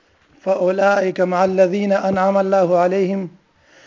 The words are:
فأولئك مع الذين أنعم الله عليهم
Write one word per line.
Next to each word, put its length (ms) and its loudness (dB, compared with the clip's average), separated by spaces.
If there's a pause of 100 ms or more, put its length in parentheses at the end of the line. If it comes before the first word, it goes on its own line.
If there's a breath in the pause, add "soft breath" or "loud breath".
(420)
فأولئك 800 0
مع 240 0
الذين 480 0
أنعم 440 0
الله 400 2
عليهم 520 -2 (580 loud breath)